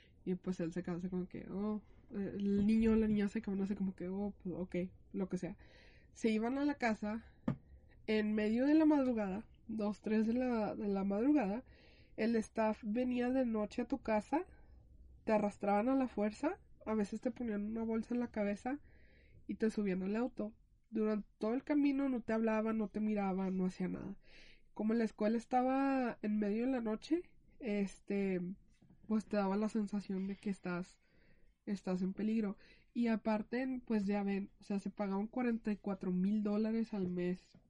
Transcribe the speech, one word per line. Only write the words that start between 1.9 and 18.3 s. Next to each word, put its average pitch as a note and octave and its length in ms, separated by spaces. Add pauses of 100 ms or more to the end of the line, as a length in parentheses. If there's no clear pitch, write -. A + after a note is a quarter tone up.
eh, G3 220
el G3+ 300
niño, A3 300
la A3 120
niña G#3 200
se A3 140
quedaba G3 220
así G3+ 100
como F#3+ 200
que, F3+ 140
"Oh, G3 240 (100)
pues, F3 120
ok", F3+ 220 (360)
lo F#3+ 160
que F#3 100
sea. F3 180 (580)
Se - 160
iban A3+ 280
a C#4+ 60
la C#4+ 100
casa A3 500 (800)
en G#3+ 280
medio A3 320
de D4 80
la D#4+ 120
madrugada, A3+ 580 (240)
dos, G#3+ 320
tres A3 260
de A3+ 60
la, A#3+ 420
de G#3+ 140
la G3 160
madrugada, A3+ 580 (540)
el A3+ 200
staff A3 460
venía B3 480
de C4 160
noche A3 360
a A#3+ 60
tu C4+ 100
casa, A#3 460 (800)
te A3 80
arrastraban G#3 560
a C4+ 60
la C4 140
fuerza, G#3+ 500 (280)
a A3 80
veces G#3+ 260
te B3+ 100
ponían G#3 360
una A3+ 180
bolsa A3+ 300
en B3 60
la A#3+ 100